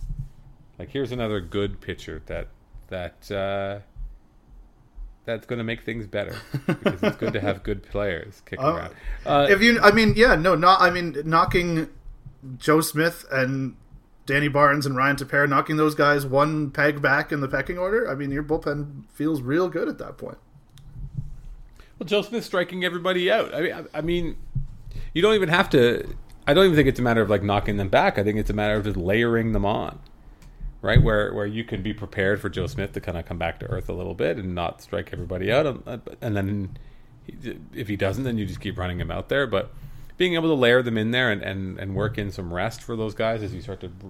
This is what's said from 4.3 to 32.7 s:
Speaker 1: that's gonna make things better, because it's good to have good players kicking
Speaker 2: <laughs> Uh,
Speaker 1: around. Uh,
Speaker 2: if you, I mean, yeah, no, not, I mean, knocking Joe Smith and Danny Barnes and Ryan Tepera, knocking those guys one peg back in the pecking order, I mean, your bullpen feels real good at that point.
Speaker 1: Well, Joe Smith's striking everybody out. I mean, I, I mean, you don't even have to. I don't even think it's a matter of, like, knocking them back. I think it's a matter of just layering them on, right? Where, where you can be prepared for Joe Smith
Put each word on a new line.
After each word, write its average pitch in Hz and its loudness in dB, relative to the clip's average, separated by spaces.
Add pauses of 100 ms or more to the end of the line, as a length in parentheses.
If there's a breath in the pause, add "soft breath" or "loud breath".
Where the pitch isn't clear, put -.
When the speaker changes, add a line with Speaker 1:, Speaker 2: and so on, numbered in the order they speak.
Speaker 1:
that's 113 -6
gonna 117 -6
make 113 -6
things 113 -8
better, 101 -6 (300)
because 170 -2
it's 208 0
good - -2
to 110 -2
have 95 -2
good 101 -6
players 98 -4
kicking 131 -6
Speaker 2:
<laughs> - -
Uh, 160 2
Speaker 1:
around. - -8 (320 loud breath)
Uh, 143 4
Speaker 2:
if 196 0
you, 233 6
I 202 10
mean, 214 4
yeah, 226 6
no, 170 2
not, 180 6
I 180 6
mean, 175 -2 (100)
knocking 170 2 (680)
Joe 156 4
Smith 160 -2
and 135 -2 (500)
Danny 143 2
Barnes 143 4
and 135 -2
Ryan 135 2
Tepera, 143 2
knocking 151 2
those 151 4
guys 143 4
one 143 2
peg 143 0
back 143 2
in 147 -2
the 135 -2
pecking 147 -4
order, 196 0
I 139 -4
mean, 139 -6
your 147 -2
bullpen 147 -4 (100)
feels 147 -2
real 151 2
good 165 -2
at - -8
that - -12
point. - -12 (1600 soft breath)
Speaker 1:
Well, 170 -8
Joe 202 2
Smith's 214 -6
striking 180 -2
everybody 180 0
out. 220 2
I 147 -2
mean, 170 -2
I, 165 -10 (140)
I 151 -4
mean, 170 -2 (760 loud breath)
you 160 2
don't 214 6
even 190 2
have 175 4
to. 120 6 (400)
I 147 4
don't 196 8
even 175 6
think 147 6
it's 123 0
a 123 0
matter 117 4
of, 101 2
like, 101 4
knocking 101 2
them 95 0
back. 151 4
I 101 2
think 107 0
it's 104 -2
a 101 -2
matter 104 0
of 104 0
just 101 -2
layering 113 2
them 101 2
on, 107 -2 (840 soft breath)
right? 110 8
Where, 107 4
where 104 -4
you 110 -6
can 101 -6
be 107 -4
prepared 101 0
for 98 -4
Joe 90 -4
Smith 98 -6